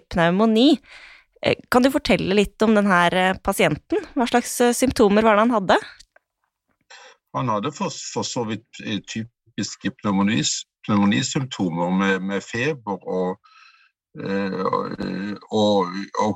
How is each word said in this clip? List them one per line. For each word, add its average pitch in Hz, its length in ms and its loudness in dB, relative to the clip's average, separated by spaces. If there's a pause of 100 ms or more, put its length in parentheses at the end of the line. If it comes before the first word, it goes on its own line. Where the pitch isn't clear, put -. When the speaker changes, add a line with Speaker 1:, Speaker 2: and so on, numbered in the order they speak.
Speaker 1:
pneumoni. 220 720 4 (600)
Eh, - 140 2 (160)
kan 247 100 4
du 262 100 6
fortelle 190 440 0
litt 202 260 0
om 220 140 4
den 202 120 2
her, 175 280 4
eh, 185 200 2
pasienten? 196 680 -2 (100)
Hva 240 120 0
slags, - 320 -2
eh, 240 140 4
symptomer 214 500 2
var 220 140 6
det 220 100 4
han 233 140 0
hadde? 190 160 4 (1600)
Speaker 2:
Han 135 140 -4
hadde 110 260 -2
for, 185 160 -6
for - 340 -8
så 120 220 -4
vidt, 110 220 -8 (160)
eh, 110 240 -6
typiske - 840 -8 (120)
pneumonis-, 104 640 0 (200)
pneumonisymptomer 101 1040 0
med, 95 320 0
med 98 200 -6
feber 117 560 -6 (100)
og, 92 320 -4 (800)
eh, 95 1160 -6 (160)
og, 104 400 2 (280)
og 104 160 0